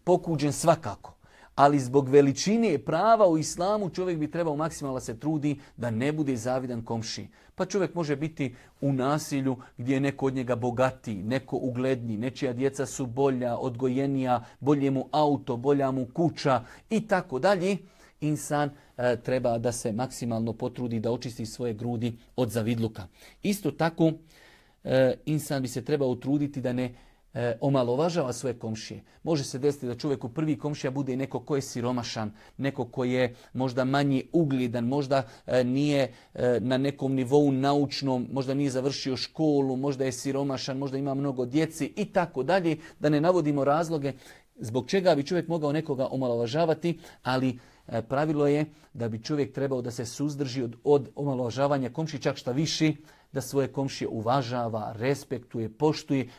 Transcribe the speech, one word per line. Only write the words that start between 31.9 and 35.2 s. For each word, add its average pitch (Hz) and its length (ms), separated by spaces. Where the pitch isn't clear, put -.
neko 135 280
ko 127 180
je 123 320
možda 127 320
manje 139 460
ugledan, 127 540
možda, 135 380